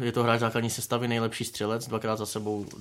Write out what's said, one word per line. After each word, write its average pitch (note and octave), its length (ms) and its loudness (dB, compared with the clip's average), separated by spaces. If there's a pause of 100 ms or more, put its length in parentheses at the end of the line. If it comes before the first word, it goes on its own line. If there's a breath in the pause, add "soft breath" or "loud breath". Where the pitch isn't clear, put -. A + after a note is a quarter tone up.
je A#2+ 120 0
to A#2+ 100 2
hráč A#2 180 6
základní A#2 300 2
sestavy, A#2+ 380 -2
nejlepší A2+ 360 0
střelec, A2+ 440 -2
dvakrát A2 280 -2
za G#2+ 100 -4
sebou G#2+ 400 -4 (140)